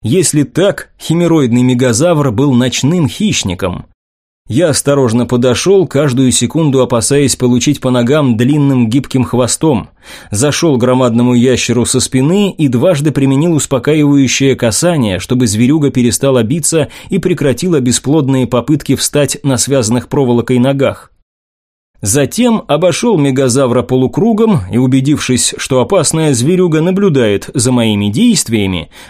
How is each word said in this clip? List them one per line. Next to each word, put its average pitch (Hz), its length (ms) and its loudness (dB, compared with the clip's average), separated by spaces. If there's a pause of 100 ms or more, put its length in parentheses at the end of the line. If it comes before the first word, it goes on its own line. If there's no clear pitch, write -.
Если 151 400 0
так, - 480 -2 (100)
химероидный 156 640 2
мегазавр 127 680 2
был 139 220 0
ночным 131 560 0
хищником. 95 760 -4 (640)
Я 156 200 0
осторожно 131 580 0
подошел, 135 580 2
каждую 135 460 0
секунду 131 500 0
опасаясь 135 540 0
получить 127 440 0
по 127 120 -2
ногам 127 440 2
длинным 131 540 2
гибким 127 340 -2
хвостом. 123 680 -2 (420)
Зашел 143 440 0
к 120 40 0
громадному 123 560 2
ящеру 120 500 0
со - 140 -2
спины 170 500 0
и 151 180 -2
дважды 147 440 0
применил 139 420 0
успокаивающее 143 1000 0
касание, 117 640 0
чтобы 127 260 -2
зверюга 127 460 0
перестала 123 500 0
биться 151 460 -2 (240)
и 190 80 0
прекратила 156 600 0
бесплодные 131 680 0
попытки 139 480 0
встать - 480 -2
на 135 140 0
связанных 123 520 -2
проволокой 123 480 0
ногах. 131 540 -2 (920)
Затем 147 680 0
обошел 175 520 0
мегазавра 131 640 0
полукругом 180 760 0 (100)
и, 110 80 0
убедившись, 131 760 0
что 131 220 -2
опасная 156 540 0
зверюга 156 480 0
наблюдает 156 720 0
за 127 180 0
моими 107 380 0
действиями, 104 800 0 (200)